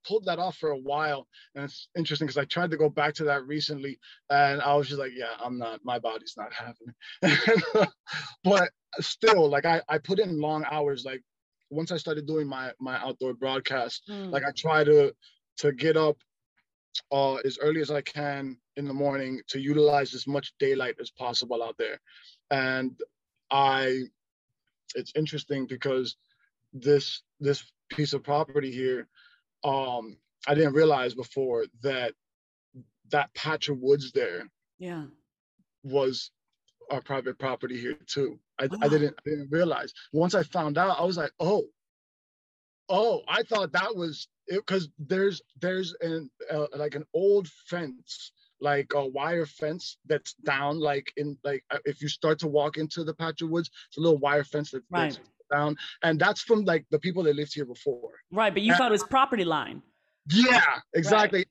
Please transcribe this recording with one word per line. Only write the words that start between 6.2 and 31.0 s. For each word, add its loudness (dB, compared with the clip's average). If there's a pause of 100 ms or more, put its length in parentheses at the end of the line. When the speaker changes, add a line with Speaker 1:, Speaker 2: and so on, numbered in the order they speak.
Speaker 1:
not -10
having -14 (300)
it." 4 (240)
<laughs> -12
But 4 (280)
still, 4
like, 2
I, 4
I 0
put -2
in 0
long -2
hours. -2
Like, -10 (460)
once -4
I -2
started -4
doing -2
my, -8
my -4
outdoor -4
broadcast, -4
Speaker 2:
Mm. -8
Speaker 1:
like, -2
I -2
try 2
to, 8 (440)
to 2
get 0
up, 4 (960)
uh, 2
as -4
early 2
as -2
I -2
can -8 (180)
in -6
the -6
morning -2
to -6
utilize 4
as -10
much -4
daylight 0
as -10
possible -4
out -8
there. -6 (480)
And -2 (500)
I, 4 (960)
it's -8
interesting -4
because -2 (560)
this, 2 (160)
this -2 (180)
piece -2
of -4
property 0
here, -2 (540)
um, -4 (280)
I 4
didn't 4
realize 4